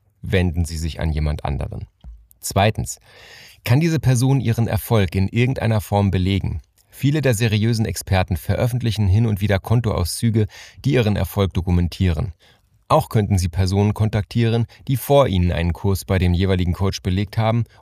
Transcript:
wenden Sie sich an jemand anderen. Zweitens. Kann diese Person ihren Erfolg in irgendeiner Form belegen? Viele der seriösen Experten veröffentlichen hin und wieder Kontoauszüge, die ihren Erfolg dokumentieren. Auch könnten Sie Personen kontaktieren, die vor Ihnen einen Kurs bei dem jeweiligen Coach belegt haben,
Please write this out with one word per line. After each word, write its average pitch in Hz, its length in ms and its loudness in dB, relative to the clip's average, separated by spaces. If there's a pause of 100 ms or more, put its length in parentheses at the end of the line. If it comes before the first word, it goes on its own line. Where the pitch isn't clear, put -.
(220)
wenden 90 420 0
Sie 80 140 -6
sich 78 220 -6
an 80 100 -2
jemand 76 340 -2
anderen. - 440 -8 (500)
Zweitens. - 640 -2 (640)
Kann 127 160 2
diese 160 180 2
Person 131 420 2
ihren 113 280 0
Erfolg 95 480 0
in 95 100 2
irgendeiner 113 540 0
Form 98 320 0
belegen? 92 480 -2 (280)
Viele 147 320 -2
der 131 140 2
seriösen 110 500 0
Experten 92 520 0
veröffentlichen 117 720 -2
hin 110 180 4
und 104 140 -2
wieder 101 180 2
Kontoauszüge, 110 880 0 (380)
die 139 80 0
ihren 107 240 2
Erfolg 87 360 0
dokumentieren. 87 800 0 (540)
Auch 151 220 2
könnten 101 300 2
Sie 87 100 2
Personen 98 460 0
kontaktieren, 113 720 0 (200)
die 131 120 -2
vor 139 280 4
Ihnen 90 260 2
einen 85 200 0
Kurs 98 320 -2
bei 95 140 0
dem 90 160 2
jeweiligen 92 400 0
Coach 95 260 -2
belegt 98 380 -4
haben, 113 260 0 (180)